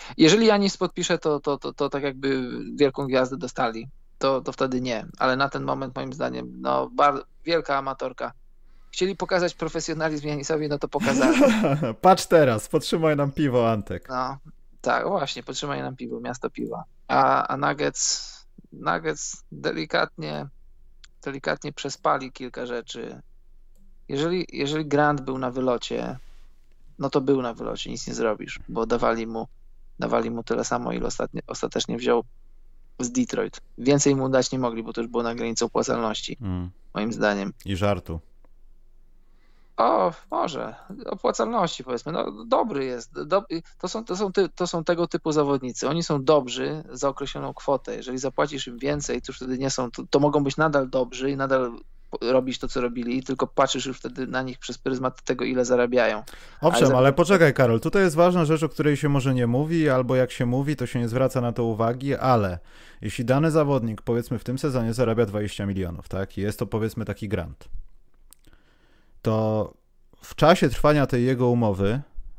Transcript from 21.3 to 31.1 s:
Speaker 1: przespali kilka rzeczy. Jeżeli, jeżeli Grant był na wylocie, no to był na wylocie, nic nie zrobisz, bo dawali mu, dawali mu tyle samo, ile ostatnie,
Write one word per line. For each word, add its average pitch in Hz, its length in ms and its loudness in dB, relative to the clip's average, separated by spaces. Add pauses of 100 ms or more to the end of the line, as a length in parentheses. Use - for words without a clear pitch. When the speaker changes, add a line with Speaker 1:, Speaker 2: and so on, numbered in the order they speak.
Speaker 1:
przespali 139 600 -4
kilka 123 340 -10
rzeczy. 120 540 -10 (880)
Jeżeli, 160 440 -2
jeżeli 143 340 -4
Grant 147 340 2
był 131 180 -6
na 127 120 -4
wylocie, 123 680 -2 (800)
no 139 120 -2
to 147 100 2
był 135 220 2
na 117 120 -4
wylocie, 117 360 -8
nic 117 160 -10
nie 123 80 -6
zrobisz, 113 540 -4
bo 117 180 -2
dawali 113 400 0
mu, 113 220 -6 (500)
dawali 117 320 0
mu 117 120 -6
tyle 117 220 -2
samo, 120 280 -2
ile 120 140 -2
ostatnie, 117 400 -6